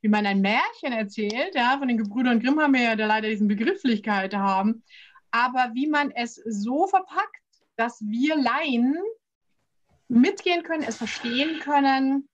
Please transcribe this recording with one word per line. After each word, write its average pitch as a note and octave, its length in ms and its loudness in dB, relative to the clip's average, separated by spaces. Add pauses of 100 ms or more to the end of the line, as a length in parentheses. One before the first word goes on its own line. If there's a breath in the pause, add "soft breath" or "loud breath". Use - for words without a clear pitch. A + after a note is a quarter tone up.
wie A3 80 0
man G#3 160 2
ein G3 160 2
Märchen C#4 500 0
erzählt. A3 640 -4
Ja, B3+ 220 2
von C#4 100 -4
den A#3+ 100 2
Gebrüdern A3+ 440 0
Grimm C4+ 180 2
haben D4 140 4
wir B3+ 80 4
ja A3+ 160 2
da G#3+ 80 0
leider G#3+ 240 0
diesen G#3+ 180 0
Begrifflichkeit G#3 880 0
haben. G3 480 0 (480 loud breath)
Aber B3 420 0
wie C4 140 -2
man C#4+ 240 0
es A#3 240 -6
so A#3 500 -2
verpackt, F#4+ 540 -2 (380)
dass A3+ 240 -4
wir A#3+ 340 0
Laien C4+ 640 0 (1120)
mitgehen E4+ 540 2
können, D#4+ 200 -4
es A3 140 -6
verstehen B3+ 640 -4
können C4+ 720 2